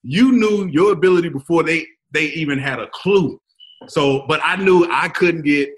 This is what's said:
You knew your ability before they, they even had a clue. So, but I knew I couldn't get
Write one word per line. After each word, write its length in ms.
You 280
knew 360
your 240
ability 380
before 340
they, 220
they 140
even 320
had 200
a 160
clue. 440
So, 380
but 160
I 140
knew 340
I 180
couldn't 340
get 360